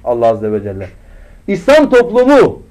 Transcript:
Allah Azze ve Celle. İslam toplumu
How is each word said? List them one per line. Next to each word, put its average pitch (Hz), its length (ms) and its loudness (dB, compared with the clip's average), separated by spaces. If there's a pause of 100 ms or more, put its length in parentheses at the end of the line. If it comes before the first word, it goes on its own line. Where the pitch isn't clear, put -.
Allah 120 240 -2
Azze 107 240 -2
ve 104 120 -4
Celle. 98 240 -12 (600)
İslam 277 420 0
toplumu 247 800 2